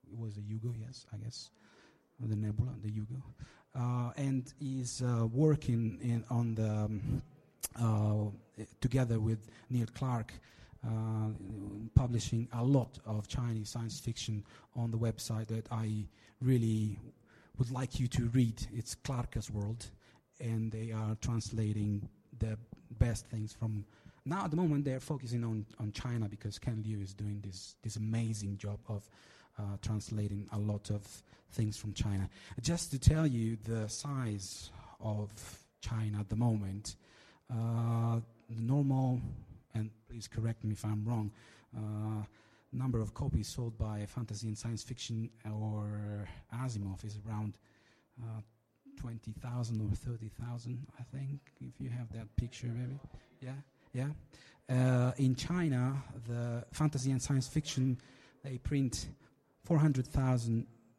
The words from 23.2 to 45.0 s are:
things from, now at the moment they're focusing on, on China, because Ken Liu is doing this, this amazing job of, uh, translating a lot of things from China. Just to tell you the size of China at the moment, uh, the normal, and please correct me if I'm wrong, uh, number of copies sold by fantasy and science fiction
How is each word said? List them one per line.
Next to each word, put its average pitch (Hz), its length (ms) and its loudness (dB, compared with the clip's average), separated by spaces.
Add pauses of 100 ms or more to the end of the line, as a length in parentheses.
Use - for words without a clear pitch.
things 107 260 -4
from, 107 320 -2 (400)
now 180 180 2
at 175 80 0
the 151 60 2
moment 151 260 4
they're 131 160 0
focusing 120 460 -2
on, 107 200 0 (140)
on 104 140 -2
China, 117 340 0
because 101 320 -6
Ken 110 260 -2
Liu 107 140 -2
is 98 140 -6
doing 104 280 -4
this, 95 400 -10
this 107 140 -6
amazing 110 600 0
job 104 220 -4 (100)
of, 104 200 -4 (480)
uh, 101 240 -4
translating 104 680 0
a 107 80 -2
lot 104 300 0
of 104 180 -2 (460)
things 107 240 0
from 104 160 -6
China. 98 360 0 (320)
Just 170 300 0
to 135 80 -2
tell 156 260 8
you 113 380 2
the 110 240 -2
size 110 840 -6 (300)
of 107 320 -2 (480)
China 107 400 -2
at 101 100 -4
the 107 60 0
moment, 107 640 2 (520)
uh, 117 720 2 (300)
the 113 120 -4
normal, 131 600 4 (540)
and 110 140 0 (180)
please 117 200 -12
correct 113 360 -2
me 107 100 0
if - 120 -6
I'm 107 200 0
wrong, 110 260 0 (440)
uh, 107 480 -4 (480)
number 127 280 0
of 107 140 -2
copies 139 340 0
sold 117 300 -4
by 104 300 0
fantasy 110 400 -4
and 104 100 -2
science 117 260 -4
fiction 117 460 -4 (220)